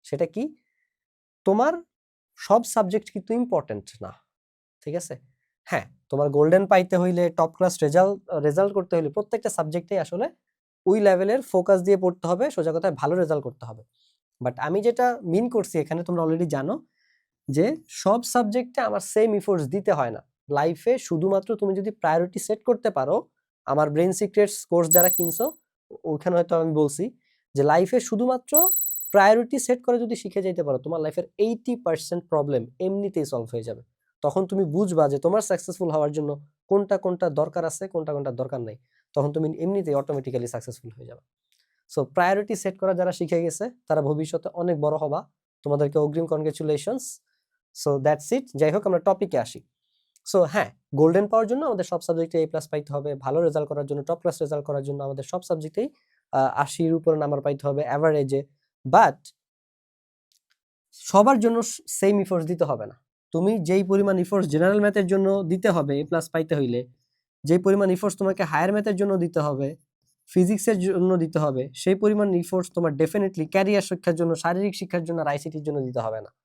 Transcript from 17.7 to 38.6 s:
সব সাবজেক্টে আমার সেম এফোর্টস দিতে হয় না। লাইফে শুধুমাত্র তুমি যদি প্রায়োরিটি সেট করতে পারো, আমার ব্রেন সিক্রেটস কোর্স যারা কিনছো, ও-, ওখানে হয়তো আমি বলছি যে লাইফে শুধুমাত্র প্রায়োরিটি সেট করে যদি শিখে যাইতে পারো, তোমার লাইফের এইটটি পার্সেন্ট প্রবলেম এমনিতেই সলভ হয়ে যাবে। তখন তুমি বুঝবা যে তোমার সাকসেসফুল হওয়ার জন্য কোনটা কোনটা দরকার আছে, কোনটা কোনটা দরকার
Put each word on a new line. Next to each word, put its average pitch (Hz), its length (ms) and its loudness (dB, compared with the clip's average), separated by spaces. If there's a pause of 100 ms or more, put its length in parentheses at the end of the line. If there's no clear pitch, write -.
সব 214 320 0 (120)
সাবজেক্টে 247 480 0
আমার 208 200 -2
সেম 220 340 2
এফোর্টস 185 400 0
দিতে 202 240 0
হয় 123 120 0
না। 107 100 -10 (300)
লাইফে 160 480 0
শুধুমাত্র 190 600 -2
তুমি 196 140 0
যদি 196 160 -4
প্রায়োরিটি 170 480 0
সেট 214 300 -4
করতে 233 220 0
পারো, 143 260 0 (560)
আমার 151 180 2
ব্রেন 170 220 2
সিক্রেটস 202 440 2 (140)
কোর্স 170 260 4
যারা 180 200 6
কিনছো, 170 300 -2 (440)
ও-, 160 240 -6
ওখানে 175 220 -2
হয়তো 170 240 2
আমি 165 120 0
বলছি 151 320 2 (500)
যে 139 80 2
লাইফে 175 380 4
শুধুমাত্র 247 520 -2 (580)
প্রায়োরিটি 220 480 6
সেট 247 280 0
করে 240 120 2
যদি 233 180 -2
শিখে 202 260 -4
যাইতে 180 240 -2
পারো, 131 120 0
তোমার 156 220 -4
লাইফের 156 260 -4 (120)
এইটটি 226 380 0
পার্সেন্ট 175 460 -4 (100)
প্রবলেম 143 300 0 (240)
এমনিতেই 196 460 -2
সলভ 117 200 -4
হয়ে 117 160 -8
যাবে। 107 140 -12 (400)
তখন 147 240 0
তুমি 196 180 0
বুঝবা 160 440 2
যে 139 100 0
তোমার 180 220 2
সাকসেসফুল 175 500 -4
হওয়ার 151 220 0
জন্য 147 180 -4 (400)
কোনটা 196 340 2
কোনটা 180 260 0
দরকার 156 340 -2
আছে, 190 240 -6
কোনটা 160 240 -4
কোনটা 139 200 -4
দরকার 127 280 -6